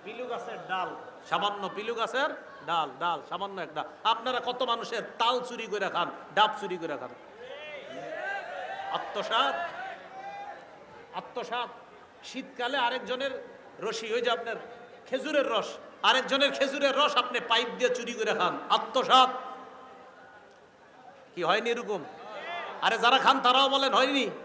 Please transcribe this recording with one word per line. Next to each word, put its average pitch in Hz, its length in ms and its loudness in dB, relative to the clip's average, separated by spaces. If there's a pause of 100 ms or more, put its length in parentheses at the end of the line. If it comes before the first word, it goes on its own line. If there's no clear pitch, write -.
পিলু 233 220 -10
গাছের 220 420 -8
ডাল, 180 280 -2 (340)
সামান্য 196 440 0
পিলু 220 200 -4
গাছের 247 340 0 (380)
ডাল, 156 240 2 (100)
ডাল, 165 280 0
সামান্য 190 320 -6
একটা। 156 240 -6 (200)
আপনারা 233 360 2
কত 247 220 -2
মানুষের 233 400 -2 (160)
তাল 240 220 4
চুরি - 260 -8
করে 196 220 -2
খান, 160 220 0 (240)
ডাব 208 160 8 (100)
চুরি 185 160 -4
করে 160 200 -4
খান। 123 120 -8 (1800)
আত্মসাৎ, 233 640 0 (1600)
আত্মসাৎ। 233 540 -6 (560)
শীতকালে 247 540 -4
আরেকজনের 247 760 -2 (280)
রসি, 220 340 -4
ওই 247 60 2
যে 240 100 2
আপনার 226 260 -2 (500)
খেজুরের 269 440 2
রস, 214 160 2 (360)
আরেকজনের 262 500 4
খেজুরের 277 440 2
রস 285 200 4
আপনি 240 240 2
পাইপ 233 280 2 (100)
দিয়ে 247 160 4
চুরি 240 180 -4
করে 214 220 0
খান, 160 240 0 (100)
আত্মসাৎ। 254 600 6 (2000)
কি 175 80 -4
হয়নি 214 280 4
এরকম? 208 340 -4 (800)
আরে, 208 160 4
যারা 247 200 6
খান 262 220 6
তারাও 262 280 6
বলেন, 269 240 4
হয়নি? 262 380 4 (140)